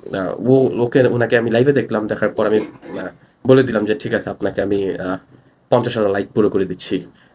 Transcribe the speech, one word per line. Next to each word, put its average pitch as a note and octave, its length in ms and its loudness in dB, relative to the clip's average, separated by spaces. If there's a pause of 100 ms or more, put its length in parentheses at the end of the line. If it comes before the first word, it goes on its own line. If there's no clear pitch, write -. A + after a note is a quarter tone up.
(140)
আহ, G2 360 -4
ও, C3 340 2
ওকে, B2+ 180 2
ওনাকে A#2+ 360 2
আমি A2+ 140 0
লাইভে B2+ 220 4
দেখলাম, A2 340 -2
দেখার G#2+ 220 -2
পর G#2+ 180 -2
আমি, G#2+ 120 2
আহ, - 480 -10 (400)
বলে C3 160 8
দিলাম A2+ 220 -2
যে G#2+ 100 -2
ঠিক A2+ 180 -6
আছে, G2+ 160 -4
আপনাকে G2 320 -4
আমি, G2 380 -2
আহ, F#2 180 -6 (520)
পঞ্চাশ B2 280 0
হাজার G#2 140 0
লাইক G2 160 -4
পুরো G#2 220 2
করে F#2+ 160 0
দিচ্ছি। F2+ 400 -6 (280)